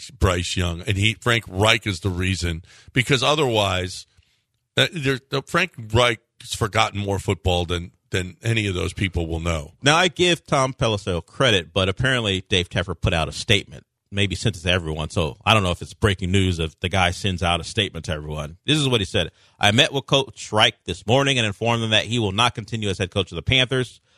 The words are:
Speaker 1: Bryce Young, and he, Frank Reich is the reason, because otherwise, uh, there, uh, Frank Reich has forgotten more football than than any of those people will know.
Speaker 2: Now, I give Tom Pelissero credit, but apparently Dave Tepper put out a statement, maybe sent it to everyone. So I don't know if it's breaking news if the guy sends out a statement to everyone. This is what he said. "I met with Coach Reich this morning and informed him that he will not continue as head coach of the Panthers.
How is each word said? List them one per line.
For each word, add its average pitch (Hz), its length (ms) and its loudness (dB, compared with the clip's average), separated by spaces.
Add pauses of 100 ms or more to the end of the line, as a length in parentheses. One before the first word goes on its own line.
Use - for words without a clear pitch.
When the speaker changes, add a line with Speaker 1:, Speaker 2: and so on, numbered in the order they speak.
(180)
Speaker 1:
Bryce 90 380 2
Young, 85 280 -2
and 101 140 -2
he, 107 220 2
Frank 117 280 2
Reich 107 380 4
is 98 140 -2
the 101 100 -2
reason, 87 540 -2 (300)
because 127 280 2
otherwise, 107 840 0 (720)
uh, 127 160 2
there, 135 260 -2 (120)
uh, 139 140 -2
Frank 175 280 -2 (200)
Reich 120 280 4 (200)
has - 120 -10
forgotten 104 460 0
more 98 200 0
football 90 460 0
than 87 260 -6 (220)
than 92 280 -4
any 113 260 0
of 95 80 -2
those 90 180 -4
people 87 340 -4
will 80 140 -4
know. 82 400 -4
Speaker 2:
Now, 147 160 4
I 180 100 2
give 175 380 0
Tom 131 280 0
Pelissero 101 520 -2
credit, 98 480 0
but 95 160 2
apparently 110 580 0
Dave 90 220 0
Tepper 87 300 -4
put 98 140 0
out 80 140 0
a 76 60 -10
statement, - 520 -2 (260)
maybe 98 240 -2
sent 98 200 -2
it 82 60 -16
to 90 100 -2
everyone. 78 380 -2
So 78 340 -2
I 104 100 4
don't 107 100 4
know 90 80 0
if 87 100 -4
it's - 120 -14
breaking 95 380 0
news 92 280 2
if 80 200 -6
the 92 80 -4
guy 90 240 2
sends 92 320 -4
out 87 160 0
a 80 60 -10
statement 87 400 -4
to 80 80 -4
everyone. 76 520 -10
This 147 120 4
is 143 100 2
what 120 140 2
he 92 40 -2
said. 87 260 -2 (280)
"I 101 120 4
met 131 200 4
with 135 140 -6
Coach - 480 -2
Reich 113 220 4 (100)
this 90 200 -8
morning 135 320 2
and 117 80 0
informed 113 380 -2
him 113 60 -2
that 107 160 2
he 117 140 -2
will 104 120 0
not 117 240 2
continue 110 340 -6
as 92 100 -2
head 92 120 -4
coach 95 200 -4
of 87 40 -10
the 82 60 -8
Panthers. 131 580 -2 (180)